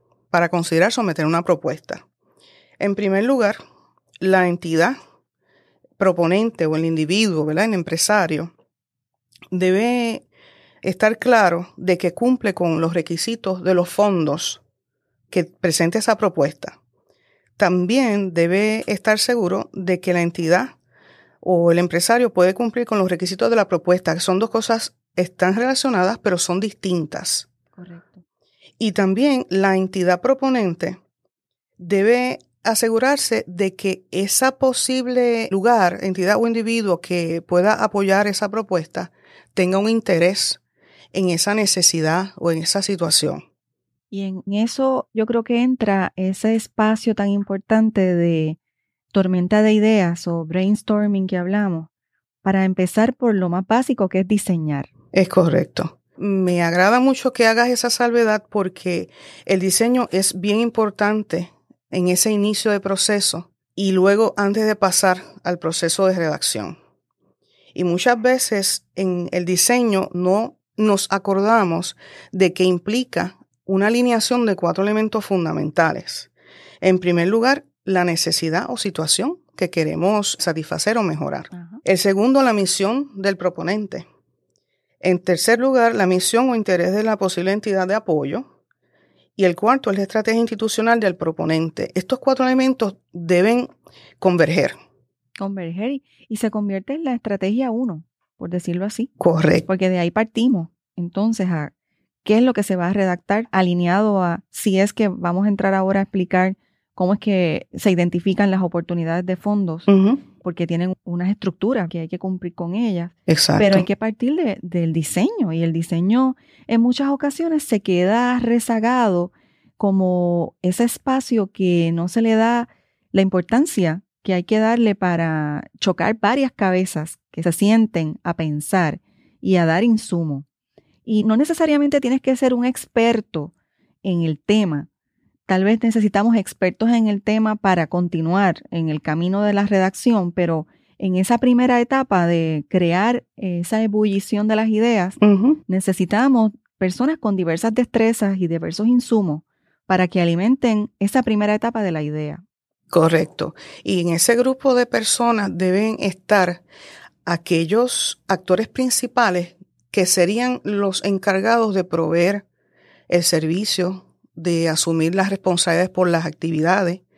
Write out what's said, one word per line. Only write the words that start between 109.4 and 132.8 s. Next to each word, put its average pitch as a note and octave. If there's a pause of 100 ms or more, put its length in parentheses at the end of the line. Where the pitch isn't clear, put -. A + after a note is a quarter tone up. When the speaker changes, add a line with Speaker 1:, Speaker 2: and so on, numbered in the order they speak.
Speaker 1:
Ujú. G3+ (220)
Speaker 2:
porque F3
tienen F3 (100)
unas F3
estructuras G3+
que E3+
hay E3
que F3+
cumplir F#3
con F3
ellas. F#3+ (120)
Speaker 1:
Exacto. D#3
Speaker 2:
Pero G3
hay F#3
que G3
partir A3+
de, D4
del E3+
diseño, G3
y E3
el E3
diseño F#3 (300)
en A3+
muchas B3
ocasiones D4
se G#3
queda G#3+
rezagado A3+ (460)
como F3+
ese F3+
espacio A#3+
que F3
no E3+
se A3+
le A3+
da A#3 (420)
la F#3+
importancia F#3+ (200)
que F#3+
hay F3+
que G#3+
darle A3
para D#3+ (100)
chocar G3+
varias B3+
cabezas F#3 (120)
que -
se E3+
sienten G#3
a E3+
pensar D#3 (400)
y F#3+
a F3
dar E3
insumo. E3+ (600)
Y G#3+
no A3
necesariamente D4
tienes C4
que C4
ser B3+
un A#3+
experto A3+ (480)